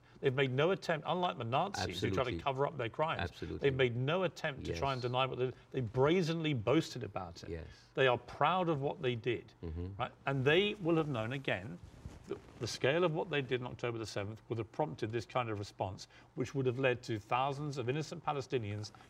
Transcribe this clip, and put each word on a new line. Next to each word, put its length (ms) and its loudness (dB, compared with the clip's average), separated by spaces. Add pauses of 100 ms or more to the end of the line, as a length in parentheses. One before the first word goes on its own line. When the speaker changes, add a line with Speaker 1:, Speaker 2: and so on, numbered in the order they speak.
(200)
Speaker 1:
They've 160 4
made 180 4
no 180 4
attempt, 360 0
unlike 300 0
the 80 -4
Nazis 560 0
who 80 2
tried 60 0
to 40 2
Speaker 2:
Absolutely. 240 -2
Speaker 1:
cover 240 0
up 100 -6
their 120 -2
crimes. 320 -2
Speaker 2:
Absolutely. 380 -6
Speaker 1:
They've 180 2
made 180 4
no 280 0
attempt 420 -4
to 80 -2
try 180 0
and 100 -2
Speaker 2:
Yes. 80 -2
Speaker 1:
deny 160 2
what 140 -4
they, 120 0 (200)
they 80 -2
brazenly 720 4
boasted 500 2
about 400 -8
it. 60 -12
Speaker 2:
Yes. 140 -6 (320)
Speaker 1:
They 120 6
are 100 6
proud 500 2
of 140 0
what 200 -2
they 140 2
did, 300 -2 (180)
Speaker 2:
Mm-hmm. 220 -4 (120)
Speaker 1:
right? 140 -4 (160)
And 160 0
they 380 6
will 160 4
have 100 2
known, 240 -2
again, 480 -4 (480)
that 100 -6 (240)
the 60 -2
scale 360 2
of 100 2
what 160 -2
they 120 0
did 200 -2
on 60 -6
October 300 -4
the 80 -4
seventh 420 -6
would 100 -2
have 140 -6
prompted 400 -4
this 140 -2
kind 240 -2
of 100 -2
response, 480 -6 (280)
which 200 -4
would 100 0
have 140 0
led 220 2
to 180 -4
thousands 580 -2
of 120 -2
innocent 360 -4
Palestinians 640 -2 (180)